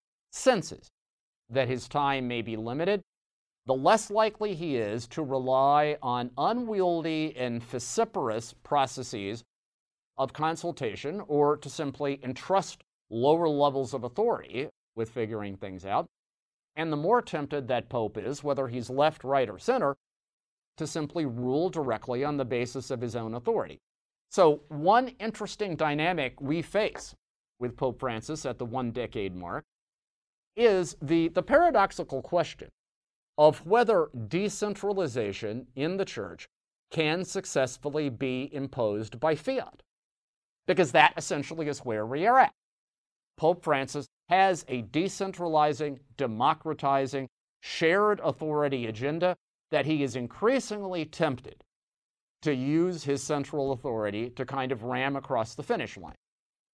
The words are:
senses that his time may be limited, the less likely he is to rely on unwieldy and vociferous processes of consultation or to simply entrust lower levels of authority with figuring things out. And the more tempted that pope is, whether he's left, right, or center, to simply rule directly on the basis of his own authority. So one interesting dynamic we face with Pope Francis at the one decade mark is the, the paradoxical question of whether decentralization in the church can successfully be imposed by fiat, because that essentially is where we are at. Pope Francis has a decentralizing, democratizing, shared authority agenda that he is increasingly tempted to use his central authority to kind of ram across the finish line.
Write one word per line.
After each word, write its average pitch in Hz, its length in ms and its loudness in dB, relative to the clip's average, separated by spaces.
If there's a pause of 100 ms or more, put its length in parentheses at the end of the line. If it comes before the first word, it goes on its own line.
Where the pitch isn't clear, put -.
(300)
senses - 580 0 (640)
that 127 160 2
his 127 220 -4
time 139 400 0
may 120 140 -2
be 113 140 -6
limited, 147 440 -2 (640)
the 131 80 2
less 180 360 4
likely 214 440 0
he 156 220 -2
is 113 320 -2
to - 140 -6
rely 135 800 4
on 123 340 -4
unwieldy 170 1000 0
and 120 280 -2
vociferous 123 960 -4
processes 120 800 -2 (760)
of 135 160 -2
consultation 147 920 -4
or 147 300 4
to 147 120 -14
simply 143 540 -4
entrust 151 600 -2 (260)
lower 151 380 4
levels 139 460 2
of 120 100 -4
authority 127 640 -2 (260)
with 113 160 -4
figuring 107 460 -6
things 95 280 -12
out. 117 220 0 (720)
And 160 160 -2
the 151 40 0
more 202 260 2
tempted 147 460 -6
that 120 200 -2
pope 110 300 -4
is, 127 260 -8
whether 139 240 -2
he's 120 220 -6
left, 147 340 0
right, 131 240 2
or 98 100 -12
center, 185 380 0 (800)
to 156 100 -6
simply 156 380 -4
rule 131 460 0
directly 127 540 -2
on 147 120 -2
the 139 80 -2
basis 123 460 -4
of 123 100 -4
his 117 160 -6
own 113 180 -6
authority. 120 440 -2 (520)
So 156 380 6
one 190 400 4 (120)
interesting 208 560 -6
dynamic 151 640 0
we 151 220 -2
face - 520 -2 (460)
with 123 160 -4
Pope 127 240 -2
Francis 131 440 -6
at 127 140 -4
the 131 60 -6
one 120 260 -4
decade 110 460 -4
mark 90 280 -8 (920)
is 202 440 4
the, 160 280 2
the 175 140 0
paradoxical 214 800 4
question - 460 -2 (680)
of 151 260 8
whether 208 440 4 (200)
decentralization 165 1500 -2
in 160 200 -2
the 196 80 -2
church 92 440 -10 (420)
can 165 340 0
successfully 147 840 -2
be 131 440 -4
imposed 113 680 -2
by 156 160 2
fiat, - 460 -6 (840)
because 175 240 4
that 156 260 8
essentially 160 520 -6
is 143 120 -6
where 110 260 -4
we 143 200 -2
are 254 140 8
at. 196 120 4 (840)
Pope 175 260 2
Francis 139 440 -2 (220)
has 185 400 4
a 127 140 -4
decentralizing, 151 1160 0 (180)
democratizing, 139 1120 0 (320)
shared 202 600 2
authority 147 640 0
agenda 151 500 0 (340)
that 143 160 2
he 151 160 2
is 127 120 0
increasingly 196 920 -2
tempted 151 580 -4 (800)
to 151 120 2
use 156 480 0
his 139 200 -2
central 139 500 -2
authority 113 580 -4
to 127 140 -8
kind 131 260 -4
of 113 140 -4
ram 131 320 -2
across 127 380 -2
the 151 80 -10
finish 160 340 -4
line. 87 180 -16 (600)